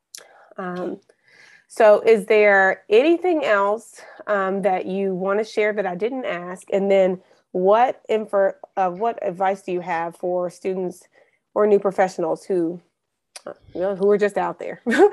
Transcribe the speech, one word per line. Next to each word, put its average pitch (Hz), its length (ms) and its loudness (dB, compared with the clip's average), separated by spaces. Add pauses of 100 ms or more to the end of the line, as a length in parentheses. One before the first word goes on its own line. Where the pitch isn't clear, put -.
(560)
Um, 180 440 -10 (680)
so 214 320 6
is 220 260 2
there 202 640 4
anything 320 560 2
else, 208 560 -2 (260)
um, 196 360 -2
that 185 240 -2
you 190 280 -4
wanna 196 300 -2
share 214 300 -2
that 208 100 -4
I 180 120 -6
didn't 247 280 -6
ask? 180 480 -10
And 196 180 0
then 190 300 2 (320)
what 208 560 2
info, 208 440 0 (240)
uh, 185 140 -2
what 208 300 -6
advice 190 420 -4
do 185 100 -8
you 175 80 -4
have 170 360 -6
for 180 320 -4
students 185 580 -8 (480)
or 208 120 2
new 202 120 4
professionals 185 680 -2
who, 175 360 -4 (640)
uh, - 60 -14 (220)
you - 60 -8
know, 196 140 -4
who 196 160 0
are 208 80 4
just 202 200 -2
out 175 200 -4
there - 260 -12
<laughs> - 20 -6
or 330 260 4